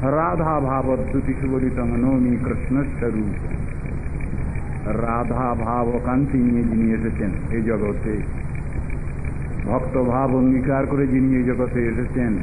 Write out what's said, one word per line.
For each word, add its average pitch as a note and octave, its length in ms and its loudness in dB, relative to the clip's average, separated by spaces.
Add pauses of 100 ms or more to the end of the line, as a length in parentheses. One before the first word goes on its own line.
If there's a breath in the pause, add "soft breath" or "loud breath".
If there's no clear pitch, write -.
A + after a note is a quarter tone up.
(180)
রাধা E3 420 0
ভাবদ্যুতি C3 720 0
সুবলিতং B2+ 540 0 (100)
নৌমি B2+ 360 2 (100)
কৃষ্ণস্বরূপ। A#2+ 880 0 (1700)
রাধা A#2 520 0
ভাব A#2 340 0 (180)
কান্তি C3 320 2
নিয়ে A#2+ 260 4
যিনি A2+ 300 2
এসেছেন A2 380 0 (200)
এই A#2 120 0
জগতে, G#2+ 500 0 (1500)
ভক্ত B2+ 300 0 (160)
ভাব C3 240 2
অঙ্গীকার C3 500 4
করে C#3+ 220 2
যিনি C3 280 4
এই B2+ 80 2
জগতে B2 360 0 (120)
এসেছেন A#2+ 400 0 (120)